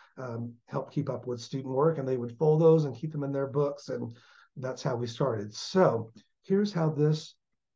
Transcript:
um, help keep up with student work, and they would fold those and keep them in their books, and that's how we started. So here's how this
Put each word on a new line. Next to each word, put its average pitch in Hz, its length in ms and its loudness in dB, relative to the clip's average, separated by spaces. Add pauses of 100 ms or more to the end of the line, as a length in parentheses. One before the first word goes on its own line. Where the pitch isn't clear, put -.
(180)
um, 120 360 -8 (120)
help 139 260 -6
keep 143 160 -2
up 120 200 -6
with 120 120 -6
student 131 340 -8
work, 151 240 4
and 131 100 -4
they 131 100 0
would 120 200 -6
fold 156 240 4
those 160 220 8
and 131 120 -4
keep 156 160 -8
them 147 120 -4
in 139 80 -2
their 139 160 0
books, 143 420 -2
and 120 280 -6 (400)
that's 127 240 -8
how 131 140 -2
we 120 100 -4
started. 113 480 -4
So 151 580 2 (300)
here's 202 320 0
how 165 160 2
this 151 460 0 (400)